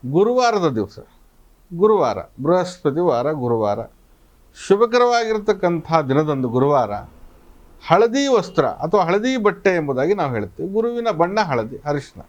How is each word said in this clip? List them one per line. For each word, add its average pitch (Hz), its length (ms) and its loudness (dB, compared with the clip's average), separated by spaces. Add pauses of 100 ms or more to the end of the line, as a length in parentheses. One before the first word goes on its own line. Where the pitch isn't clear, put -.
ಗುರುವಾರದ 208 720 2
ದಿವಸ, 107 240 -6 (720)
ಗುರುವಾರ, 170 480 2 (240)
ಬೃಹಸ್ಪತಿ 170 680 -2
ವಾರ, 127 240 0
ಗುರುವಾರ, 113 480 -2 (800)
ಶುಭಕರವಾಗಿರ್ತಕ್ಕಂಥ 220 1300 0 (200)
ದಿನದಂದು 139 400 0
ಗುರುವಾರ 127 440 2 (920)
ಹಳದಿ 226 440 2 (100)
ವಸ್ತ್ರ 175 300 0 (180)
ಅಥವಾ 185 200 2
ಹಳದಿ 208 320 0
ಬಟ್ಟೆ 202 440 0
ಎಂಬುದಾಗಿ 143 340 0
ನಾವು 156 200 -2
ಹೇಳ್ತೀವಿ. 110 420 -6
ಗುರುವಿನ 233 340 -2
ಬಣ್ಣ 180 300 0
ಹಳದಿ, 127 460 -4
ಅರಿಶಿನ. 143 420 -6